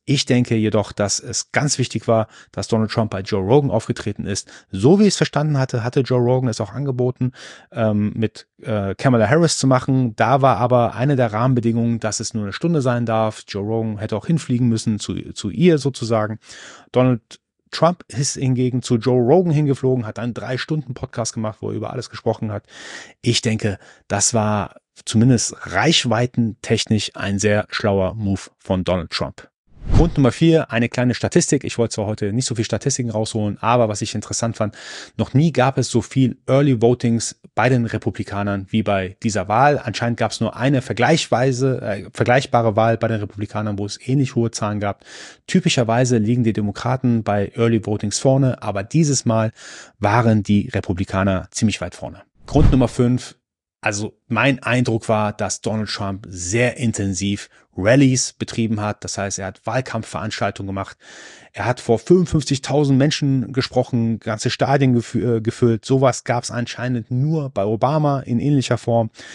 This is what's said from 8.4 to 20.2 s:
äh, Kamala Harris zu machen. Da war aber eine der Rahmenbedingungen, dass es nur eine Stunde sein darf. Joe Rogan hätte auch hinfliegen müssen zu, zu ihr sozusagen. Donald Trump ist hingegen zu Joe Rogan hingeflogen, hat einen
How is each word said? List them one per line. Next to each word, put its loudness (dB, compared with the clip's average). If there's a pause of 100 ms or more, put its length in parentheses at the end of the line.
äh, -4
Kamala 2
Harris 4
zu 0
machen. 2
Da 2
war 4
aber 2
eine 0
der 0
Rahmenbedingungen, 0
dass -4
es -8
nur -4
eine -8
Stunde 0
sein 0
darf. 0
Joe -6
Rogan -4
hätte -4
auch -6
hinfliegen 0
müssen 0
zu, -8
zu -6
ihr 4
sozusagen. -4 (540)
Donald 2 (520)
Trump 0
ist -4
hingegen 0
zu 0
Joe 2
Rogan 4
hingeflogen, 0
hat -10
einen -4